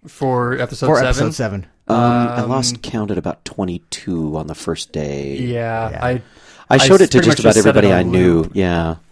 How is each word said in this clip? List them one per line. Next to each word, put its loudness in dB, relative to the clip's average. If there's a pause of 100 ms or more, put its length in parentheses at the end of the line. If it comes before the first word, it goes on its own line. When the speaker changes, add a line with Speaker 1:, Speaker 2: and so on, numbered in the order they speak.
Speaker 1:
For -2
episode -4
Speaker 2:
For 4
Speaker 1:
seven? 2
Speaker 2:
episode 0
seven. -6 (200)
Speaker 3:
Um, 0
I 0
Speaker 1:
Um, -4
Speaker 3:
lost -4
count -6
at -2
about -8
twenty-two -8
on -6
the -12
first -8
day. -8
Speaker 1:
Yeah, -6
Speaker 2:
Yeah. -8
Speaker 1:
I, -4 (480)
Speaker 3:
I 6
showed 6
Speaker 1:
I 8
Speaker 3:
it -2
to 6
Speaker 1:
pretty 4
Speaker 3:
just -
Speaker 1:
much 2
Speaker 3:
about 4
Speaker 1:
just 4
set 6
it 6
Speaker 3:
everybody 4
Speaker 1:
on 4
Speaker 3:
I 2
knew. 2
Speaker 1:
loop. -12
Speaker 3:
Yeah. 0 (160)